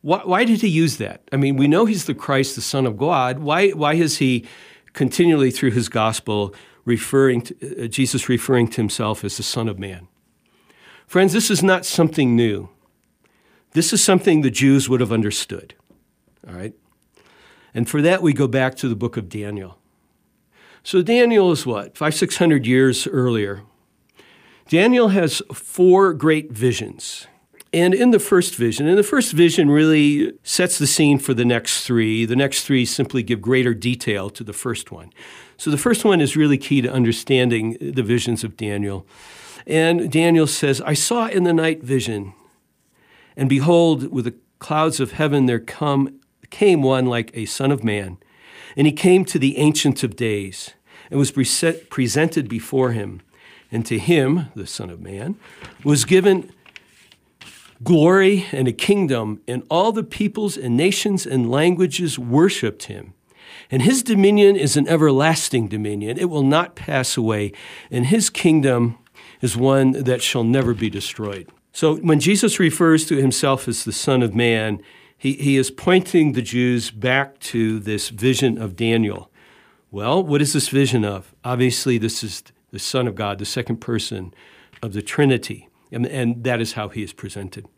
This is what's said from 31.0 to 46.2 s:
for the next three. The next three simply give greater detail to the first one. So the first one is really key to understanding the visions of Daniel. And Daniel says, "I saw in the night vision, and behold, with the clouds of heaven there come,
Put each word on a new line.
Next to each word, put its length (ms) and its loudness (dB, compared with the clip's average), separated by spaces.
for 160 -2
the 100 0
next 400 -2
three. 400 0
The 120 -2
next 280 -2
three 200 2
simply 380 -4
give 200 -4
greater 320 0
detail 560 -6
to 140 -16
the 100 -14
first 360 -10
one. 200 -20
So 120 -4
the 60 0
first 280 0
one 160 4
is 160 0
really 220 4
key 240 0
to 100 -4
understanding 880 0
the 220 -4
visions 420 -2
of 120 -10
Daniel. 500 -8
And 440 0
Daniel 360 4
says, 340 0
"I 140 -2
saw 320 -2
in 180 -2
the 80 2
night 300 0
vision, 500 -4
and 140 0
behold, 600 4
with 140 -4
the 100 -8
clouds 380 0
of 140 -4
heaven 320 2
there 140 2
come, 640 -4